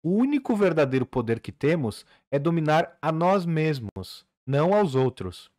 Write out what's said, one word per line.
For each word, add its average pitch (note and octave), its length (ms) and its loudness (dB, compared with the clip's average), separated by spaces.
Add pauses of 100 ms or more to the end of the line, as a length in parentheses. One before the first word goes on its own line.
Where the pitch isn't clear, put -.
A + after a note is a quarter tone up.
O E3 80 0
único C4 440 0
verdadeiro D3+ 500 2
poder A2+ 340 -2
que - 120 -12
temos C#3+ 540 -2 (260)
é C#3+ 80 0
dominar D#3+ 640 0
a D#3+ 100 -2
nós F3 340 0
mesmos, D3+ 800 -4 (200)
não D3+ 280 2
aos F#3+ 220 2
outros. A#2+ 640 -2